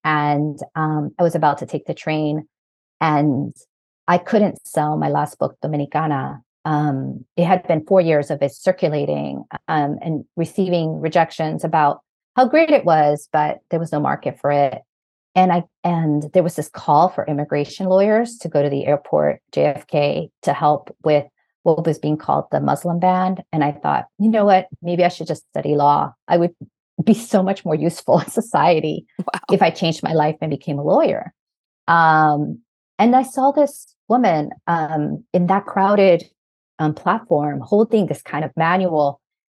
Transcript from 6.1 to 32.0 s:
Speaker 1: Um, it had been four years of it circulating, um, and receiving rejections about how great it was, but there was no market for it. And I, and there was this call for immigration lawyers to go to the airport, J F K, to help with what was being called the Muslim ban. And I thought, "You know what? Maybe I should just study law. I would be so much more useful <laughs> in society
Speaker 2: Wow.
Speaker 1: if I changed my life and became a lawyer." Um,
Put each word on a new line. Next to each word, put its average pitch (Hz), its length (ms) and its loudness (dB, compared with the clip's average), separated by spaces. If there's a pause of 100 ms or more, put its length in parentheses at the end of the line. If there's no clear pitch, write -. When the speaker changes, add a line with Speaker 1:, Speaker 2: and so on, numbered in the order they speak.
Speaker 1:
Um, 135 640 -2 (100)
it 175 80 0
had 180 240 0
been 156 180 -2
four 190 140 4
years 160 320 2
of 139 100 -6
it 139 120 -2
circulating, 147 880 -4 (240)
um, 147 340 -2
and 160 220 -6 (140)
receiving 165 640 -2
rejections 160 640 -2
about 156 340 0 (380)
how 254 100 4
great 311 220 2
it 285 160 2
was, 151 480 2
but 151 260 -2 (100)
there 165 120 -2
was 160 100 -8
no 147 80 -2
market 139 400 -4
for 143 100 -2
it. 143 320 0 (540)
And 185 160 4
I, 175 140 0 (180)
and 160 400 0 (100)
there 185 80 4
was 165 140 -2
this 151 140 -6
call 160 400 2
for - 160 -6
immigration 147 600 -4
lawyers 214 500 2
to - 100 -10
go 147 160 0
to 147 60 -2
the 139 160 -4
airport, 147 560 0 (100)
J 147 140 0
F 143 220 -4
K, 147 420 -2 (140)
to 139 100 0
help 147 500 -2
with 147 220 2 (380)
what 160 220 0
was 156 140 -2
being 151 180 -2
called 147 320 -2
the 143 120 -2
Muslim 143 380 -2
ban. 185 520 0
And 156 100 0
I 143 120 0
thought, 147 320 -2 (140)
"You 214 120 2
know 214 140 2
what? 185 220 4 (140)
Maybe 175 220 0
I 175 60 4
should 160 180 -10
just - 220 -6
study 147 260 -4
law. 143 380 2 (160)
I 175 80 4
would 170 180 0 (480)
be 220 100 4
so 208 300 0
much 190 220 -4
more 160 100 -2
useful 156 440 0
<laughs> - 40 -4
in - 60 -12
society 160 760 0 (140)
Speaker 2:
Wow. - 200 -8 (120)
Speaker 1:
if 196 100 2
I 185 80 4
changed 165 320 -4
my - 120 -4
life 156 260 0
and 160 100 -4
became 143 300 -6
a 143 40 -6
lawyer." 214 500 0 (560)
Um, 156 720 2 (400)